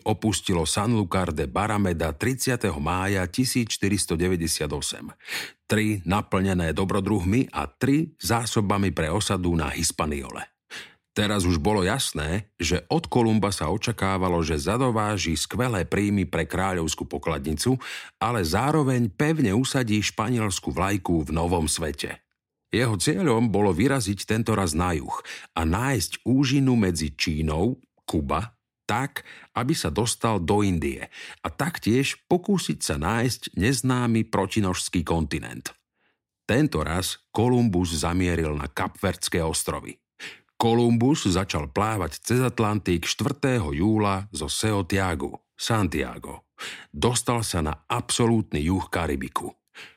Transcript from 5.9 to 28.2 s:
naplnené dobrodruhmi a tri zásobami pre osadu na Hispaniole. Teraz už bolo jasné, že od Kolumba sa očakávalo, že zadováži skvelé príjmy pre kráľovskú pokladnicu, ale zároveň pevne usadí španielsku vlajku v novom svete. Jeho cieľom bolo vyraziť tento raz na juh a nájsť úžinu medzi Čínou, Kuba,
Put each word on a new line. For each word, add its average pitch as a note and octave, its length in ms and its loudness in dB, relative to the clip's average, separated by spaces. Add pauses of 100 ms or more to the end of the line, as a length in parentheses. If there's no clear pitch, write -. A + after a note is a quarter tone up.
naplnené F#2+ 640 0
dobrodruhmi G2 800 0
a C#2+ 160 -4
tri D3+ 480 0
zásobami G#2 800 0
pre D#2+ 160 -2
osadu F2+ 480 0
na C#2+ 160 -2
Hispaniole. D2+ 720 -4 (640)
Teraz G#2 320 0
už F2 160 4
bolo G2+ 240 2
jasné, F2+ 720 -2
že E2+ 320 -2
od E3 240 -2
Kolumba A2 400 4
sa D2+ 160 -2
očakávalo, F#2+ 720 0
že D#2+ 160 2
zadováži G#2 800 0
skvelé G#2+ 480 -2
príjmy G2+ 400 2
pre D#2+ 240 -2
kráľovskú F2 560 -2
pokladnicu, D2+ 720 -2 (480)
ale A2 240 0
zároveň B2+ 640 2
pevne D3+ 400 2
usadí A2+ 480 2
španielsku A2 720 -2
vlajku F2 560 0
v - 80 -10
novom E2 320 0
svete. - 560 -6 (480)
Jeho A2+ 240 2
cieľom A#2+ 560 2
bolo G2 240 4
vyraziť G#2 480 0
tento A2 320 0
raz F#2+ 160 2
na F2+ 240 0
juh C2+ 180 -6 (400)
a E2 140 0
nájsť A2+ 560 0
úžinu C3 560 4
medzi E2 320 0
Čínou, D#2 720 0 (240)
Kuba, D#2 480 -2 (280)